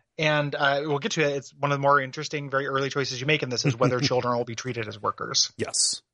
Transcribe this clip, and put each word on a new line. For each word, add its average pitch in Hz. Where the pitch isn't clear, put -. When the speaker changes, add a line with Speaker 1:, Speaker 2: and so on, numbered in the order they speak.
Speaker 1:
And, 147
uh, 143
we'll 143
get 208
to 165
it. 143
It's -
one 143
of 143
the 139
more 139
interesting, 143
very 135
early 135
choices 131
you 135
make 151
in 127
this 120
is 127
whether 123
Speaker 2:
<laughs> -
Speaker 1:
children 123
will 120
be 117
treated 117
as 107
workers -
Speaker 2:
Yes. -